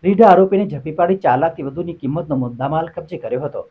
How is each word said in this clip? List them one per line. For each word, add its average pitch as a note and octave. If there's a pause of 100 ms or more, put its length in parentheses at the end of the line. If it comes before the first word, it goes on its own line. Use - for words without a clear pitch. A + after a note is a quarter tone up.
રીઢા G3+
આરોપીને F#3+
ઝડપી D3
પાડી F3
ચાર C#3+
લાખથી E3
વધુની E3
કિંમતનો D3+
મુદ્દામાલ C3
કબજે E3
કર્યો A#2+
હતો. C#3